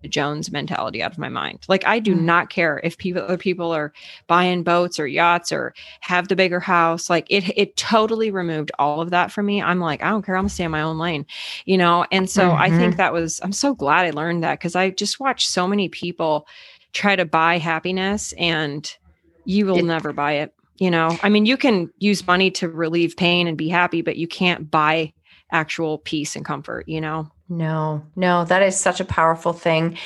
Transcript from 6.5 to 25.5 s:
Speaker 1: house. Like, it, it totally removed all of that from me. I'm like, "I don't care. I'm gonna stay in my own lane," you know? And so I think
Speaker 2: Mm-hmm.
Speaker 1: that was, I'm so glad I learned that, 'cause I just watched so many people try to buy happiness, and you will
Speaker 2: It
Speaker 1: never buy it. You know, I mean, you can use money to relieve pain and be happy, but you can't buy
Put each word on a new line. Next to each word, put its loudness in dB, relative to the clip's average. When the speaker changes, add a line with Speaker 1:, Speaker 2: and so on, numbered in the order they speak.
Speaker 1:
house. 2
Like, 0
it, 0
it 0
totally 2
removed -4
all 0
of -4
that 2
from -4
me. 0
I'm 0
like, -2
"I 0
don't -2
care. -2
I'm 0
gonna -2
stay -4
in -2
my -2
own -4
lane," -4
you 2
know? 4
And 2
so 4
I 4
think 6
Speaker 2:
Mm-hmm. 0
Speaker 1:
that 2
was, -2
I'm -4
so 0
glad 2
I 0
learned -2
that, -2
'cause -6
I 2
just -4
watched -2
so 0
many 0
people -4
try 0
to 0
buy 2
happiness, -4
and -2
you 2
will 2
Speaker 2:
It 2
Speaker 1:
never -2
buy -2
it. -6
You 2
know, 0
I 4
mean, 6
you 4
can 2
use 0
money 4
to -4
relieve 0
pain 2
and -2
be -4
happy, 0
but -4
you -4
can't -2
buy 2